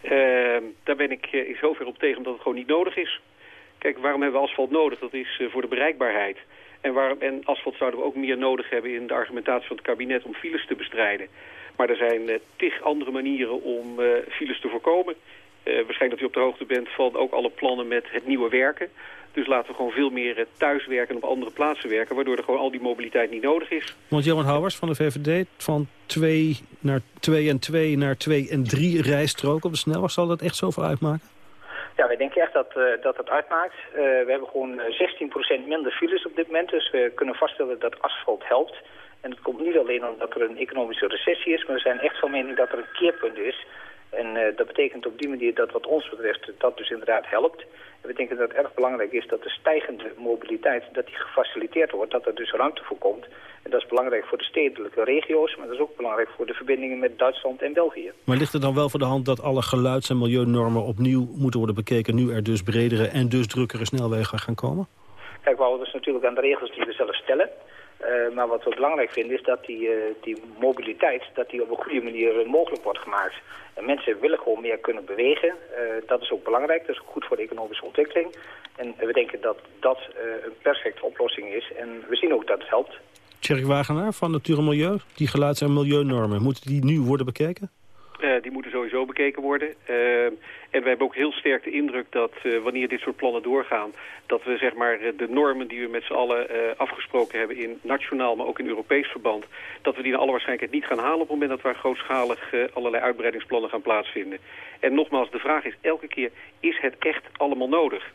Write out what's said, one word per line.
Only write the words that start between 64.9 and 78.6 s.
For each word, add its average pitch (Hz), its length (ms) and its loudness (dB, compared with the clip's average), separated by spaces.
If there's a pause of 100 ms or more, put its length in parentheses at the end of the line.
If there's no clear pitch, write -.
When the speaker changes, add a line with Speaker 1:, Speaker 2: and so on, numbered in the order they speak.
Speaker 3:
Kijk, 131 140 4
we 135 60 2
houden 127 220 2
ons - 100 -10
natuurlijk 131 300 -2
aan 120 100 2
de 123 60 0
regels 139 340 2
die - 100 -2
we 113 80 -6
zelf 110 220 -2
stellen. 151 340 0 (480)
Eh, - 120 -6 (260)
maar 120 140 0
wat 117 160 0
we 120 100 2
belangrijk 139 360 2
vinden 120 260 -2
is - 60 -4
dat 123 220 0
die, 113 240 -4
eh, 113 60 2 (260)
die 113 160 -6 (240)
mobiliteit, 127 600 0 (120)
dat 123 160 -4
die 123 120 -4
op 113 80 -4
een 117 140 -4
goede 131 180 -2
manier, 117 380 2
eh, 113 60 2
mogelijk 156 360 0
wordt 101 160 -2
gemaakt. 101 360 -2 (400)
En - 100 -10
mensen 139 360 0
willen 156 180 4
gewoon 110 220 0
meer 113 180 -2
kunnen 110 260 -4
bewegen. 123 440 2
Eh, 170 320 -6 (260)
dat 123 160 0
is - 80 -6
ook 117 140 -4
belangrijk, 151 420 2
dat - 100 -4
is - 60 -16
ook - 80 -20
goed - 140 -8
voor - 120 -2
de 107 60 -4
economische 110 420 -8
ontwikkeling. 170 520 0 (400)